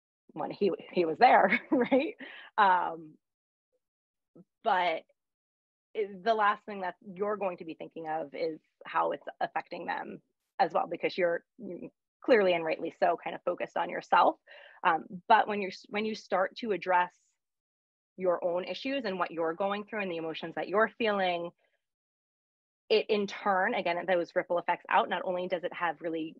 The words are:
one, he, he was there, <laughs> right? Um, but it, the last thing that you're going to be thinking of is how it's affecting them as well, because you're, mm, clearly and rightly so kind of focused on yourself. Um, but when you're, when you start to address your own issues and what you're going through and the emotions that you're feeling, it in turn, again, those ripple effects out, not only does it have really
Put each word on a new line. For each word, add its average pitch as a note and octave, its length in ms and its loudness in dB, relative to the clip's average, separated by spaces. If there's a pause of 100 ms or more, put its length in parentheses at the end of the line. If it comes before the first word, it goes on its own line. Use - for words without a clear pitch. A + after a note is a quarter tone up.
(320)
one, D3+ 180 -6
he, F3 220 0 (200)
he F3+ 140 2
was D#3+ 120 -2
there, A3 480 6
<laughs> - 60 -4
right? C4+ 420 2 (440)
Um, E3+ 560 2 (1500)
but F3+ 380 2 (920)
it, G3 300 -6
the A3+ 100 4
last G#3 320 0
thing G3+ 160 -8
that F3+ 140 -6 (180)
you're G3+ 220 -2
going F#3 220 -4
to F#3 60 -12
be D#3+ 100 -10
thinking D#3 340 -12
of D#3 260 -6
is D#3+ 260 -4 (260)
how E3 260 0
it's - 140 -8 (140)
affecting E3+ 460 -6
them - 360 -8 (380)
as E3 120 2
well, F#3 160 0
because E3 300 -4
you're, E3+ 260 0 (160)
mm, F3 300 -12 (340)
clearly G3+ 300 6
and E3 100 -2
rightly D#3+ 360 -4
so F3 220 4
kind F3 140 -8
of - 80 -14
focused - 320 -4
on F3 140 -2
yourself. F3+ 460 4 (480)
Um, E3+ 220 2 (220)
but A3 200 6
when G#3 140 -2
you're, F#3 100 -6 (160)
when G#3+ 160 -2
you A3 100 -2
start - 440 -2
to A3+ 140 -2
address F3+ 420 2 (1040)
your F3+ 280 0
own F3+ 200 0
issues C4+ 400 -6
and F#3+ 140 -4
what F3 120 -2
you're E3 240 -2
going G3+ 300 -2
through G#3 160 -6
and F#3+ 100 -4
the E3 80 -4
emotions D#3+ 380 -8
that D#3 120 -6
you're A3 200 2 (100)
feeling, F#3 520 0 (1400)
it A3 200 2
in G#3 180 0
turn, G3 480 0
again, F3 320 -2
those F3 280 0
ripple F3 240 0
effects F3 300 -2
out, - 200 2
not F3+ 160 -4
only F3+ 220 -4
does F3+ 160 -4
it F3 100 -6
have D#3+ 280 -4
really D#3+ 400 -6